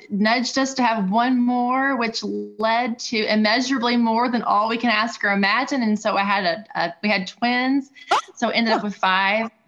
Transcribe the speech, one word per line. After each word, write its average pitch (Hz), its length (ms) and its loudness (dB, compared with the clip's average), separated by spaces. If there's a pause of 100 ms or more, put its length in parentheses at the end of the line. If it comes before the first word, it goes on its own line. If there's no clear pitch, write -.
(100)
nudged 226 480 0
us 269 160 -2
to 262 80 -2
have 226 280 0
one 247 300 2
more, 247 560 0
which 226 260 -4
led 220 760 -2
to 220 340 -2
immeasurably 240 640 2
more 233 340 2
than 240 120 0
all 208 260 0
we 233 80 -2
can 240 140 0
ask 220 340 -2
or 208 60 2
imagine. 220 520 0
And 214 160 2
so 196 200 0
I 196 60 2
had 202 200 0
a, 175 340 -4
a, 170 240 -2
we 208 60 0
had 196 180 0
twins. 254 640 -2 (460)
So 233 140 -2
ended 226 240 0
up - 100 -2
with 202 100 -4
five. 196 540 0 (200)